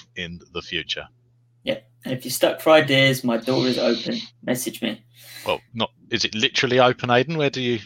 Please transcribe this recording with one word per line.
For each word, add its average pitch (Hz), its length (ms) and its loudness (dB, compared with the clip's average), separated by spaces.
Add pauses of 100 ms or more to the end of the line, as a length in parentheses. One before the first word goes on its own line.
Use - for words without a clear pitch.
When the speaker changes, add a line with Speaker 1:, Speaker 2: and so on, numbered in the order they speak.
(160)
Speaker 1:
in 87 240 -10 (140)
the 85 80 -8
future. 76 440 -8 (580)
Speaker 2:
Yeah, - 160 -6 (260)
and 131 80 -6
if 127 120 -8
you're 123 60 -10
stuck - 300 -2
for 156 100 2
ideas, 135 520 4
my 117 140 0
door 127 300 0
is 123 100 0
open. 120 400 0 (260)
Message - 380 -4
me. 220 220 -6 (420)
Speaker 1:
Well, - 160 -2 (120)
not, 113 180 -2 (180)
is 117 160 -2
it - 100 -6
literally 123 440 2
open, 123 320 4
Aidan? 131 260 2
Where 143 120 0
do 127 120 -4
you, 120 240 0